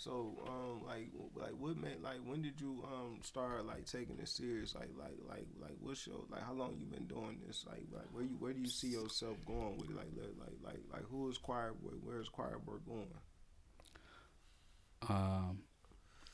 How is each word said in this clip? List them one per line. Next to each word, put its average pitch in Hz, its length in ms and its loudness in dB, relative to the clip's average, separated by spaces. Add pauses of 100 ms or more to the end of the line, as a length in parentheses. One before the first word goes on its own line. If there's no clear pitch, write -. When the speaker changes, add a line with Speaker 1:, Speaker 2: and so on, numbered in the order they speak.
Speaker 1:
so, 123 300 2 (160)
um, 123 400 0
like, 117 240 -2
w-, - 240 -6
like, 110 240 0
what 156 160 2
made, 147 260 0
like, 131 240 -2
when 143 160 2
did 147 200 0
you, 135 260 0
um, 123 340 -2
start, 123 440 2
like, - 200 -2
taking 123 320 0
it - 120 -2
serious? 113 440 2
Like, - 140 -2 (100)
like, 73 200 -4 (100)
like, - 180 -4 (160)
like, 73 200 -4
what's 135 260 -2
your, - 140 -2 (100)
like, - 100 0
how 123 120 0
long 127 260 2
you - 60 -2
been - 200 -2
doing 110 400 -2
this? - 220 -2
Like, 113 240 -4
like, 107 220 -4
where 120 100 2
you, 127 160 2
where 131 140 2
do 131 80 2
you 123 80 4
see 127 180 2
yourself 110 480 4 (100)
going 107 320 4
with - 120 0
it? 98 80 0
Like, 95 100 -2 (100)
like, 107 220 -2
like, - 240 -6
like, - 160 -4 (140)
like, - 180 -2
who 135 180 2
is 120 80 2
Choir 117 360 2
Boy? 98 160 -4 (120)
Where 113 200 0
is 110 80 -4
Choir 117 360 0
Boy 104 120 -2 (100)
going? 110 200 -2 (2000)
Speaker 2:
Um, 95 540 8 (680)